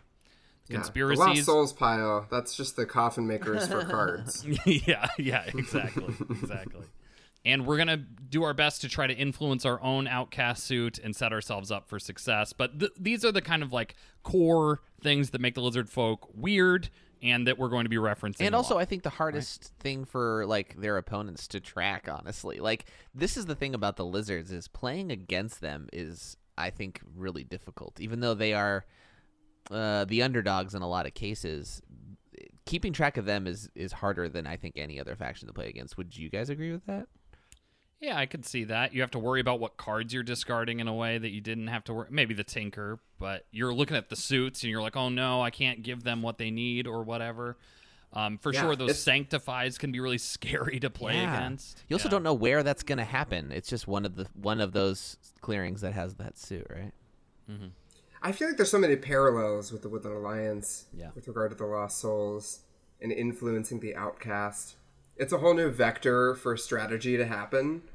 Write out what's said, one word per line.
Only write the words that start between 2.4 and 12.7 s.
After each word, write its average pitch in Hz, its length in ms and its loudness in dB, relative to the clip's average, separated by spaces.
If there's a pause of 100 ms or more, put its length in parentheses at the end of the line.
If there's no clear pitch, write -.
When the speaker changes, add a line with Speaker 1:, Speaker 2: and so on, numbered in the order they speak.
Speaker 1:
just 135 200 -4
the 117 100 0
coffin 117 400 2
makers 110 400 0
for - 180 2
Speaker 2:
<laughs> - 0 -
Speaker 1:
cards. 104 640 0 (180)
Speaker 2:
Yeah, 139 440 4 (100)
yeah, 127 240 0 (120)
exactly, 110 640 -2
Speaker 1:
<laughs> 101 100 -6
Speaker 2:
exactly. 98 520 -6 (600)
And 127 220 4
we're 147 100 4
gonna 160 200 4
do 139 480 -2
our 147 100 2
best 151 280 2
to 139 60 -6
try 135 200 0
to 131 60 2
influence 139 520 0
our 123 160 2
own 135 240 2
Outcast 123 560 -2
suit 120 380 0
and 107 160 -4
set 113 160 -2
ourselves 104 400 -4
up 98 160 -6
for 104 100 -8
success. 107 540 -2
But 127 260 -2